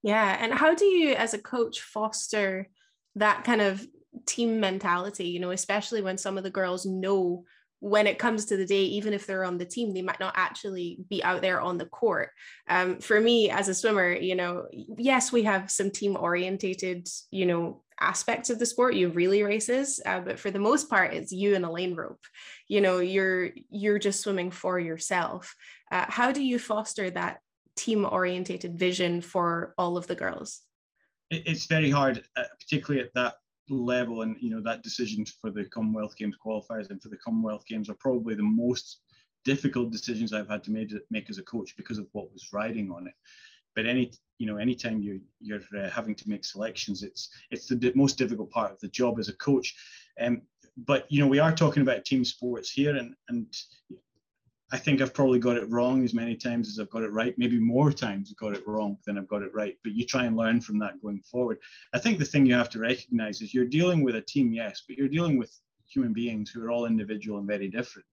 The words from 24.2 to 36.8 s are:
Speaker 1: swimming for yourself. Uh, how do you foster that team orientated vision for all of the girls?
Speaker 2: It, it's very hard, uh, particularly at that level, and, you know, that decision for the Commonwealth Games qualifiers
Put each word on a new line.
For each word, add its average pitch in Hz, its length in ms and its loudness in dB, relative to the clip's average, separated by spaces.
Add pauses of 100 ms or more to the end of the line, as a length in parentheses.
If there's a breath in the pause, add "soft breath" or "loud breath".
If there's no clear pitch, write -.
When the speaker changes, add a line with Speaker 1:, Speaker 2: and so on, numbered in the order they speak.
Speaker 1:
swimming 185 300 -2
for 180 300 -2
yourself. 170 760 -4 (380 loud breath)
Uh, 180 160 0
how 247 240 2
do 285 100 -2
you 247 160 2
foster 214 520 -4
that 180 300 -6 (360)
team 208 300 2
orientated 180 720 -2
vision 180 420 2
for 170 560 -2
all 175 220 0
of 175 80 -8
the 185 80 -4
girls? - 480 -8 (680)
Speaker 2:
It, 160 180 -4
it's 160 200 -4
very 156 240 4
hard, 135 340 2 (100)
uh, 127 100 -2 (140)
particularly 135 460 -2
at - 100 -14
that 123 200 0 (360)
level, 123 520 -2
and, 110 180 -4
you 120 100 -4
know, 110 100 -4
that 113 220 -6
decision 107 420 -4 (160)
for 110 100 -6
the 98 140 -6
Commonwealth 107 540 -4
Games 104 260 -4
qualifiers 107 460 -6